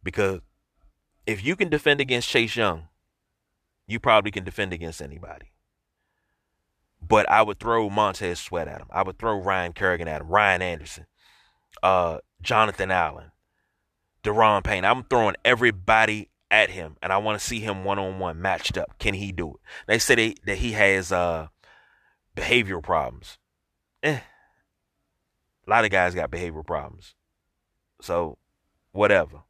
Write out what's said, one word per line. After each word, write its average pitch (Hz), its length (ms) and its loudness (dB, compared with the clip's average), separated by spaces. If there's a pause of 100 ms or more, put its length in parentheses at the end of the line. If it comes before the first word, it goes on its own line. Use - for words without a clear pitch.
Because 95 380 -2 (840)
if 104 180 -4
you 156 120 -2
can 190 140 0
defend 147 320 2
against 127 280 -2
Chase 117 260 0
Young, 87 320 -2 (1000)
you 110 120 -6
probably 107 320 4
can 98 120 -8
defend 92 300 -6
against 82 280 -10
anybody. 71 500 -18 (1500)
But 101 280 4
I 110 140 6
would 104 160 -4
throw 113 300 0
Montez 98 500 -2
Sweat 82 280 -6
at 73 140 -14
him. 73 100 -20
I 95 120 0
would 92 160 -8
throw 110 200 -2
Ryan 90 340 -2
Kerrigan 87 340 -2
at 76 140 -6
him, 76 60 -14
Ryan 95 340 4
Anderson, 80 440 -8 (760)
uh, 90 360 2 (240)
Jonathan 104 500 0
Allen. 78 400 -2 (920)
Daron 104 400 4
Payne. 95 220 0
I'm 123 180 4
throwing 113 320 2 (100)
everybody 110 840 2 (220)
at 104 200 4
him, 82 300 -12
and 95 120 -2
I 98 40 2
wanna 107 220 -2
see 117 200 -8
him 101 240 -6
one-on-one 95 580 -6
matched 92 360 -4
up. - 220 -10
Can 101 140 -2
he 98 180 -8
do 85 200 -8
it? - 80 -20 (280)
They 113 120 2
say 123 160 4
they, 113 200 0 (100)
that 101 120 -4
he 117 160 -4
has, 98 380 2
uh, 85 360 -2 (880)
behavioral 98 480 -2
problems. 69 540 -4 (640)
Eh. 143 180 -2 (1500)
A - 20 -16
lot 110 160 4
of 104 60 0
guys 90 240 2
got 80 160 -4
behavioral 82 340 -8
problems. 73 480 -10 (880)
So, 85 360 -4 (540)
whatever. 92 580 2